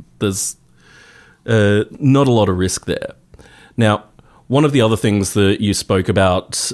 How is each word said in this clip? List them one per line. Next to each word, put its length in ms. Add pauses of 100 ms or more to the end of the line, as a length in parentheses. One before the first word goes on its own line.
(180)
There's, 380 (880)
uh, 380 (140)
not 300
a 20
lot 200
of 80
risk 260
there. 300 (640)
Now, 280 (440)
one 180
of 60
the 100
other 140
things 360
that 300
you 100
spoke 380
about, 640